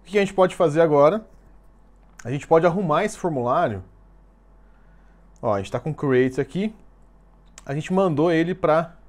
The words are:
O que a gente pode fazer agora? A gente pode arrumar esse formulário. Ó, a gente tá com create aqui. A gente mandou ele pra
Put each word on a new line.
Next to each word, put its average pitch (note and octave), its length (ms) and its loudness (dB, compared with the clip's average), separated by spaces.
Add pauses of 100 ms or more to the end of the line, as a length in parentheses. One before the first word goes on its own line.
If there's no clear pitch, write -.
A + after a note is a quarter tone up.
O - 40 -20
que G3+ 140 -2
a - 20 4
gente G3 140 -2
pode F3+ 220 2
fazer E3 240 2
agora? D#3 440 4 (1000)
A A2+ 60 -10
gente C#3+ 160 -8
pode E3 200 4
arrumar F3 380 0
esse G#3+ 120 -6
formulário. C3 680 -2 (1600)
Ó, A2 140 -2
a G2 40 -4
gente G2 120 -8
tá A#2+ 80 -6
com D3+ 160 -6
create C3 460 0
aqui. G3 340 -6 (880)
A - 80 -10
gente D3+ 200 -6
mandou F3 380 2
ele E3 240 0
pra E3 420 -2 (120)